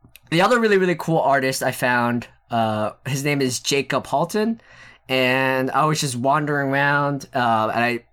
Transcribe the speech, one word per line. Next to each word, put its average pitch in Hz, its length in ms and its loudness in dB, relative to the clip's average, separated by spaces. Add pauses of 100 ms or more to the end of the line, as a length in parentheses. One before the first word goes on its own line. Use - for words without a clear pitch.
(300)
the 165 120 2
other 233 180 4
really, 214 160 4
really 180 200 2
cool 160 220 -2
artist 131 440 0
I 127 100 0
found, 120 560 0 (220)
uh, 110 400 0 (160)
his 135 180 -4
name 147 160 0
is 127 200 -2
Jacob 135 460 -2
Halton, 208 540 -2 (480)
and 131 600 0
I 151 160 0
was 156 160 -2
just 127 140 -4
wandering 143 520 0
around, 143 680 0
uh, 113 400 2
and 117 80 0
I 120 300 -2